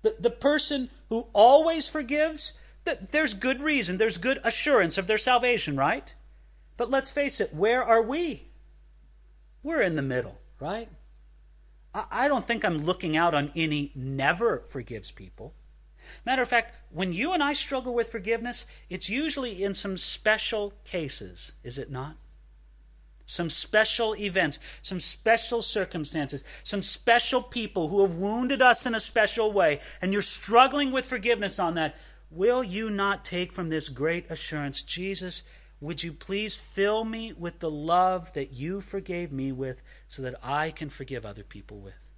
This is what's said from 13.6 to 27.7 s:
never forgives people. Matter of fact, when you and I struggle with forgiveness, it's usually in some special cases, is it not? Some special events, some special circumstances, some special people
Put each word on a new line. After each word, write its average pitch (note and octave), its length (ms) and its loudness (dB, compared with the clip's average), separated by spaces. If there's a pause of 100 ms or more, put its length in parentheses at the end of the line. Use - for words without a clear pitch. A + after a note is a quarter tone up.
never C3+ 720 0
forgives A2+ 420 -10
people. A#2 440 -16 (680)
Matter B3+ 180 2
of A#3+ 60 0
fact, - 280 2 (160)
when F3+ 200 -2
you B3+ 200 0
and E4 100 2
I C#4+ 100 2
struggle B3+ 420 -4
with A3+ 180 -2
forgiveness, A3+ 520 -4 (240)
it's F3+ 200 -6
usually B3 560 -4
in G3+ 100 -2
some F#3+ 220 -4
special G#3+ 760 -2 (120)
cases, B2 680 -8 (120)
is B2 140 -10
it C3+ 120 -10
not? C3+ 240 -10 (1120)
Some E3+ 220 -4
special A3 640 2
events, F#3+ 460 0 (220)
some F#3 180 -6
special - 600 0
circumstances, D#3 840 -4 (180)
some G3+ 180 -4
special A#3+ 600 2
people G3+ 460 -4